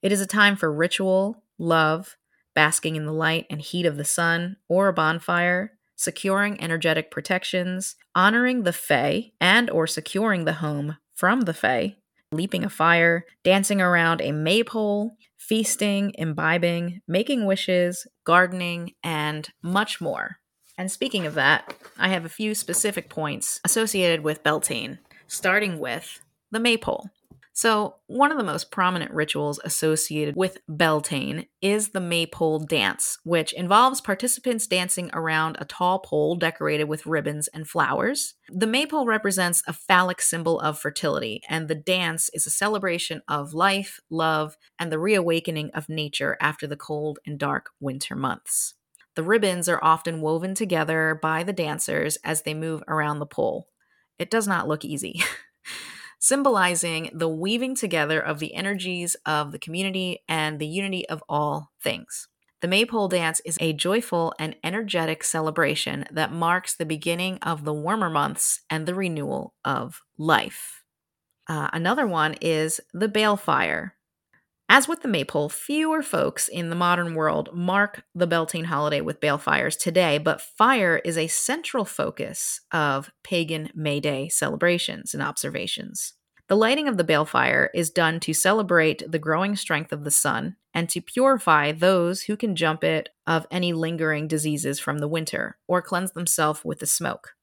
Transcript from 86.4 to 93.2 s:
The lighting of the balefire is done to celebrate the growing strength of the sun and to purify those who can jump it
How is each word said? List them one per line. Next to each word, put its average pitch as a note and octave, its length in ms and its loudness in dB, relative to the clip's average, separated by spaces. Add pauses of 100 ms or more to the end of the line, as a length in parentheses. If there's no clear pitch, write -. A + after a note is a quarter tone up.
The G3 80 4
lighting B3+ 320 4
of B3 80 0
the F3 80 2
balefire C#3 720 4
is E3 160 -2
done E3 320 0
to - 120 -4
celebrate F3+ 800 2
the D#3+ 80 0
growing E3+ 380 0
strength D3+ 340 -4
of D3 140 -8
the C#3+ 60 -2
sun C3+ 440 0 (180)
and E3+ 160 -2
to F3 120 -4
purify F3 720 4
those F3 500 2
who G#3+ 140 -2
can G#3 180 -2
jump D#3+ 300 0
it D#3+ 240 0 (160)